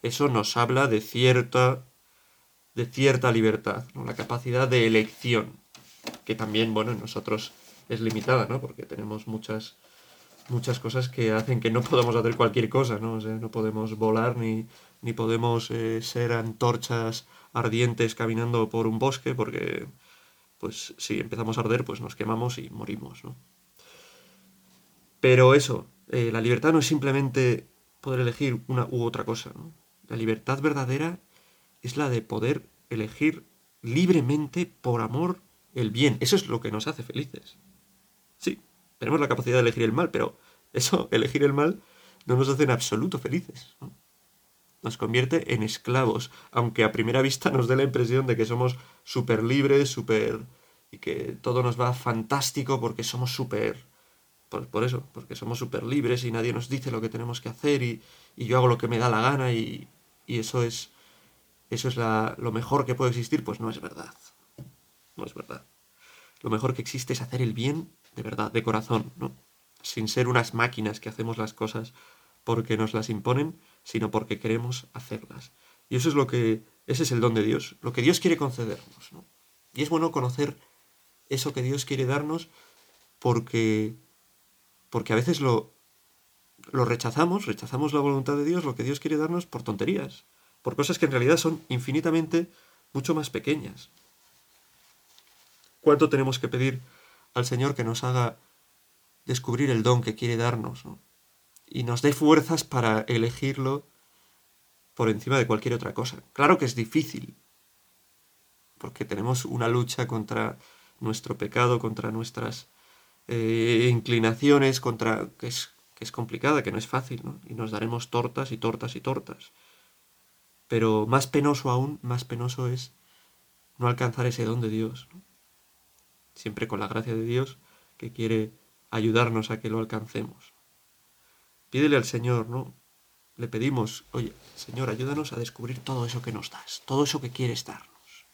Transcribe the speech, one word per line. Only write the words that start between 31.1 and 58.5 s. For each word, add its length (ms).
es 160
la 140
de 120
poder 460
elegir 560
libremente, 840
por 340
amor, 400
el 160
bien. 300
Eso 160
es 120
lo 120
que 100
nos 160
hace 160
felices. 560
Sí, 180
tenemos 220
la 80
capacidad 280
de 60
elegir 220
el 80
mal, 180
pero 260
eso, 360
<laughs> 40
elegir 320
el 80
mal, 280
no 100
nos 120
hace 160
en 60
absoluto 480
felices, 640
¿no? 160
Nos 140
convierte 580
en 80
esclavos, 680
aunque 320
a 80
primera 320
vista 280
nos 180
dé 80
la 80
impresión 420
de 100
que 80
somos 320
súper 400
libres, 460
súper... 500
y 80
que 420
todo 220
nos 180
va 140
fantástico 840
porque 240
somos 280
súper, 520
por, 180
por 160
eso, 300
porque 240
somos 220
súper 260
libres 400
y 80
nadie 200
nos 160
dice 220
lo 100
que 80
tenemos 320
que 80
hacer 340
y, 200
y 100
yo 120